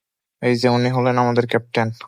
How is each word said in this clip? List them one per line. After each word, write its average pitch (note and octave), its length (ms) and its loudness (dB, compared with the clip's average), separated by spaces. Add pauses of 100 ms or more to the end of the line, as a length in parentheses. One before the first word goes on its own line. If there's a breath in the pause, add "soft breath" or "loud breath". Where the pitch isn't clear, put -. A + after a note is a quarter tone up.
(420)
এই B2 140 2
যে B2 120 0
উনি B2 220 2
হলেন B2+ 280 0
আমাদের A#2+ 280 2
ক্যাপ্টেন, A#2 420 -2 (200)